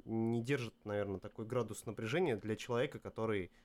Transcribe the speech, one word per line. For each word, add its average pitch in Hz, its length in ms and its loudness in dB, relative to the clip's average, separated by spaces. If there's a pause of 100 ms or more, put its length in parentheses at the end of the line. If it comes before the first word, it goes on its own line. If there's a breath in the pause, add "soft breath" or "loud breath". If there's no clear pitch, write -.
не 113 380 2
держат, 123 320 0 (100)
наверное, 101 360 0
такой 107 260 -8
градус 113 400 -2
напряжения 117 500 2
для 107 200 -2
человека, 117 420 0
который, 104 520 -2 (140 soft breath)